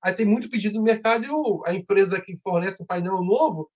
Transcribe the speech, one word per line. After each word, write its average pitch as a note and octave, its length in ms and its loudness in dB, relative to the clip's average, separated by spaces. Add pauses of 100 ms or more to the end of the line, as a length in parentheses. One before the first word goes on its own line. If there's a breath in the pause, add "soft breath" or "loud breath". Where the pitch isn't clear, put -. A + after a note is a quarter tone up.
aí F#3 100 -2
tem G#3+ 140 0
muito A3+ 240 2
pedido G#3 260 -2
no A3 60 -2
mercado A3 420 2
e C#4 60 -8
o, C4 360 -2
a E3+ 60 -2
empresa G3 480 2
que F3+ 220 -14
fornece F3+ 400 -2
o D#3+ 40 -14
painel F3+ 360 -2
novo F#3+ 540 0